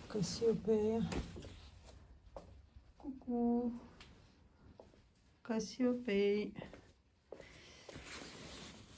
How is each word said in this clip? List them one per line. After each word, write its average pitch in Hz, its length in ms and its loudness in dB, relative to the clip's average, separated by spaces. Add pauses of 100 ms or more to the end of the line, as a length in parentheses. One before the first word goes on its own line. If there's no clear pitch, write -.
Касіопея? 220 1000 4 (1900)
Ку-ку! 240 760 2 (1700)
Касіопей. 208 1120 2 (2500)